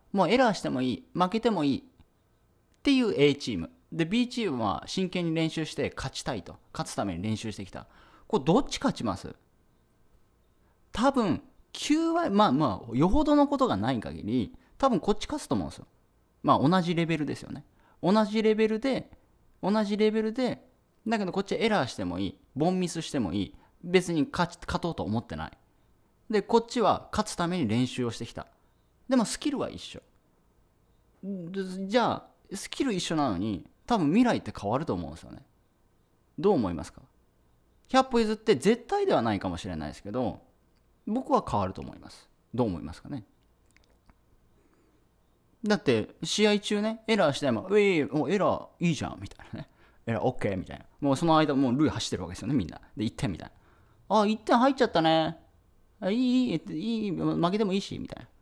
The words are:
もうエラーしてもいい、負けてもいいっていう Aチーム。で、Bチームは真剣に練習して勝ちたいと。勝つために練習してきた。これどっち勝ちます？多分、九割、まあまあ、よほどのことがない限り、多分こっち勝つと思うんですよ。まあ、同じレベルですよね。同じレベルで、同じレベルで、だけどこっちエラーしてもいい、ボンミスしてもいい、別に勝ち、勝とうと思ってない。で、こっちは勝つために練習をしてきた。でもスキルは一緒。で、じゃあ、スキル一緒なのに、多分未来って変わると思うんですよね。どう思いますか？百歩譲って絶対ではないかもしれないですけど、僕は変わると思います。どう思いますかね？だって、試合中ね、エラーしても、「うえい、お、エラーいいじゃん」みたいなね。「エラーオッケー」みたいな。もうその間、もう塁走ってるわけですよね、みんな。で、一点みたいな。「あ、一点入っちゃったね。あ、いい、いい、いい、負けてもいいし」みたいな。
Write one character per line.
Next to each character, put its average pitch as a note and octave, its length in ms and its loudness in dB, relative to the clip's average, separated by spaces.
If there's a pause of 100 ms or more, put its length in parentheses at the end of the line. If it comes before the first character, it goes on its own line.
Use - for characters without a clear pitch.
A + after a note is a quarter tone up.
(120)
も G3 120 2
う D#3+ 80 2
エ A#3+ 60 4
ラ C4 120 6
ー F#3+ 60 2
し - 60 -8
て D3+ 100 -4
も C3 100 -2
い B2+ 100 -2
い、 - 220 -8
負 F3+ 160 2
け A3 100 -2
て A#3 120 2
も E3+ 120 0
い C#3 120 2
い - 20 -2
っ - 60 -8 (1000)
て C#4+ 120 4
い C4 80 4
う A3 140 2
A C#3+ 200 6
チ C#3 160 -8
ー F#2 80 -2
ム。 E2 100 -6 (220)
で、 E3 140 -2
B A#3 220 0
チ A#3+ 200 -4
ー D#3+ 40 -2
ム A#2+ 120 -2
は G2 240 -2
真 F#3 220 -2
剣 F3+ 160 -4
に D#3+ 100 -2
練 D#3+ 160 0
習 D#3+ 140 -4
し - 100 -12
て B2+ 200 -4
勝 - 200 -8
ち - 80 -10
た D3 100 -6
い G2+ 80 -8
と。 - 160 -16 (160)
勝 D#3+ 160 -6
つ - 60 -10
た A#2+ 100 -2
め F#2 100 -4
に E2+ 60 -8
練 A2 160 -2
習 A2 140 -8
し - 60 -10
て G#2 60 -10
き F#2 60 -16
た。 - 160 -16 (400)
こ G#3 140 0
れ C3 40 -10
ど E3 140 6
っ - 100 2
ち - 120 -6
勝 D#3+ 120 0
ち - 120 -6
ま G2 120 -2
す？ - 200 -12 (1600)
多 C4 200 2
分、 G#3 320 0 (300)
九 D#4+ 360 0
割、 E4 240 0
ま G#3 120 6
あ - 60 4
ま D3+ 300 0 (100)
あ、 A2+ 60 -2
よ D#3 100 4
ほ C#4 160 4
ど D4 120 4
の C#4+ 120 6
こ D4 120 -2
と B3+ 80 4
が D4 100 2
な G3 140 0
い A#2 80 0
限 D#2+ 240 -10
り、 A2+ 340 -2 (220)
多 C4+ 100 4
分 G#3 100 2
こ - 120 -2
っ - 80 2
ち - 80 -8
勝 D4+ 160 -6
つ - 40 -14
と - 60 -2
思 F#2 120 -2
う - 20 -8
ん - 20 -8
で - 60 -14
す - 20 -20
よ。 - 80 -18 (560)
ま C#3 140 4
あ、 B2 120 4
同 F#3 140 4
じ E3+ 140 0
レ E3 100 2
ベ D#3+ 120 0
ル D3 100 -4
で C3 80 -6
す - 80 -14
よ - 80 -14
ね。 D3 120 -14 (380)
同 G#3+ 240 4
じ G#3+ 160 -2
レ G#3+ 140 4
ベ A3 120 4
ル A3 120 0
で、 B3 320 -4 (500)
同 G#3 220 2
じ G3+ 140 -2
レ G#3+ 120 4
ベ G#3+ 140 0
ル A3 100 -2
で、 A#3+ 340 -4 (400)
だ A3+ 100 0
け G3+ 80 -2
ど F3 60 -4
こ F#3 80 -2
っ G3 40 0
ち - 120 -4
エ F#3+ 120 0
ラ F#3+ 180 2
ー - 20 -6
し - 80 -10
て G2+ 100 -6
も F2 140 -4
い G2 80 -2
い、 - 120 -10 (160)
ボ D#3 140 2
ン F#3 100 0
ミ F3+ 80 0
ス E3 140 -6
し - 80 -8
て - 100 -2
も F#2+ 140 -2
い G2+ 80 0
い、 - 140 -6 (280)
別 F3 300 2
に C#3+ 180 2
勝 E3+ 200 -2
ち、 - 160 -20
勝 F3 120 -2
と F3 120 -4
う - 40 -8
と G2 60 -6
思 G2+ 160 -2
っ A#2+ 80 -4
て D#2+ 100 -10
な D#2 120 -8
い。 - 40 -14 (800)
で、 G#3 140 0
こ A#3 160 4
っ A3+ 80 -6
ち - 120 -6
は F#3 320 2
勝 - 180 -2
つ - 60 -8
た F3 120 -2
め F3+ 100 -2
に C#3+ 100 0
練 A#2+ 200 2
習 B2 180 -4
を A#2 60 -4
し - 80 -10
て A#2 80 -10
き - 60 -16
た。 - 120 -14 (640)
で C4 60 2
も A#3 100 4
ス - 140 -6
キ D4+ 100 -2
ル C#4 80 -4
は C#3 140 -4
一 - 100 -14
緒。 - 180 -16 (1200)
で、 F#3+ 640 -8
じ G#3 100 2
ゃ G3+ 140 4
あ、 - 440 -10
ス - 140 -10
キ - 140 -4
ル C4 100 0
一 F3+ 100 0
緒 E3+ 120 -2
な C#3+ 160 2
の F2 80 -2
に、 G2+ 260 -4 (220)
多 - 100 2
分 D3+ 120 2
未 G#3+ 140 6
来 G#3 140 2
っ - 40 -4
て - 140 -12
変 G2+ 140 -6
わ A#2+ 80 2
る D#3+ 80 -4
と A#2 80 -2
思 F2 140 -6
う C#2+ 40 -12
ん D2+ 40 -14
で - 40 -18
す - 40 -20
よ - 80 -18
ね。 - 120 -18 (920)
ど F3+ 140 4
う - 20 6
思 A2+ 160 2
い F2 60 -4
ま C#2 80 -8
す - 100 -16
か？ - 80 -20 (880)
百 C4 220 2
歩 A#3+ 80 2
譲 G#3+ 140 2
っ - 40 -4
て - 180 4
絶 A3+ 280 2
対 G4+ 240 -2
で G#3+ 80 4
は B2+ 80 2
な A2+ 100 0
い F#2+ 60 0
か F#2+ 100 -4
も E2+ 80 -6
し - 100 -10
れ F2 80 -8
な D2+ 120 -8
い - 20 -8
で - 60 -14
す - 80 -20
け G2+ 80 -12
ど、 A2 280 -4 (680)
僕 B3+ 240 -2
は B3 180 4
変 G#2+ 100 0
わ G2 60 0
る F#2+ 80 -4
と - 80 -12
思 - 140 -14
い - 40 -20
ま - 120 -20
す。 - 180 -20 (240)
ど A#2+ 120 2
う - 20 0
思 E2+ 120 -4
い - 40 -12
ま E2 100 -12
す - 80 -20
か - 80 -16
ね？ - 160 -10 (2500)
だ G#3 120 4
っ - 40 0
て、 A2+ 400 2
試 G#3 260 2
合 G#3 120 4
中 G#3 240 -2
ね、 A3+ 240 -6
エ A3 100 2
ラ E3+ 120 4
ー C#3 40 0
し - 60 -4
て C#3+ 100 0
も、 A2 220 0
「う G#3+ 80 6
え G3 180 6
い、 C#3+ 60 2
お、 C#3 260 -2
エ G3+ 80 2
ラ C#3 220 2
ー - 80 -14 (120)
い E3+ 120 2
い - 20 2
じ A#2 100 -4
ゃ F2 60 -4
ん」 - 100 -12
み G2 80 -10
た - 160 -16
い - 100 -20
な G#2+ 80 -12
ね。 - 80 -16 (380)
「エ A#2 60 -2
ラ G#2+ 80 -2
ー - 20 -6
オ B2+ 100 0
ッ - 60 -8
ケ A2 100 0
ー」 F#2+ 80 -2
み F2 80 -6
た D2+ 80 -16
い C#2+ 60 -14
な。 - 60 -20 (140)
も C#3+ 120 2
う C3+ 40 2
そ E3 100 -2
の D#3+ 120 6
間、 D3+ 160 4
も C3+ 160 4
う A#2+ 80 2
塁 D3 120 4
走 G#2+ 180 -4
っ - 20 -6
て G#2 80 -4
る F2+ 60 -6
わ E2+ 60 -10
け F2+ 40 -10
で - 60 -12
す - 20 -12
よ F#2+ 60 -8
ね、 C#3 80 0
み G2+ 100 0
ん - 40 -10
な。 - 120 -18 (160)
で、 - 60 -2
一 A#2+ 80 -2
点 A2+ 200 -6
み D#2 60 -8
た - 100 -14
い - 40 -20 (580)
な。 G3+ 120 4
「あ、 G3+ 40 4
一 A3 120 0
点 C4+ 200 2
入 C4 140 6
っ - 40 0
ち B3+ 60 2
ゃ A#3 40 4
っ A3+ 60 0
た E3 100 2
ね。 D#3+ 360 2 (640)
あ、 F#3+ 100 -4
い G#3 60 0
い、 B3+ 380 2
い - 20 0
い、 G#3 500 -4
い - 20 -2
い、 F#3+ 40 -2
負 D#3+ 400 0
け G#3 60 0
て A3 80 2
も F3+ 80 -2
い G3 40 2
い G3 40 -2
し」 - 180 -10
み - 80 -10
た - 120 -14
い - 40 -18
な。 - 60 -20 (120)